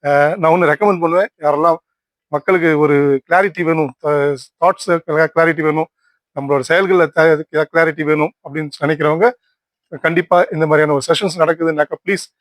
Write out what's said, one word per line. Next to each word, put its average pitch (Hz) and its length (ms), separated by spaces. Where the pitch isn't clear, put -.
அ, 143 340
நான் 160 140
ஒண்ணு 175 120
ரெக்கமெண்ட் 175 360
பண்ணுவேன், 170 280
யாரெல்லாம் 156 380
மக்களுக்கு 160 520
ஒரு 143 520
கிளாரிட்டி 180 320
வேணும், 156 320
அ, 147 320
தாட்ஸ் 175 420
கிளாரிட்டி 160 560
வேணும், 156 240
நம்மளோட 139 280
செயல்கள்ல 180 400
த-, 156 640
கிளாரிட்டி 160 300
வேணும் 151 300
அப்படின்னு 147 200
நினைக்கிறவங்க 156 500
கண்டிப்பா 170 500
இந்த 156 160
மாதிரியான 151 320
ஒரு 131 80
செஷன்ஸ் 170 340
நடக்குதுன்னாக்கா 160 520
ப்ளீஸ் 185 360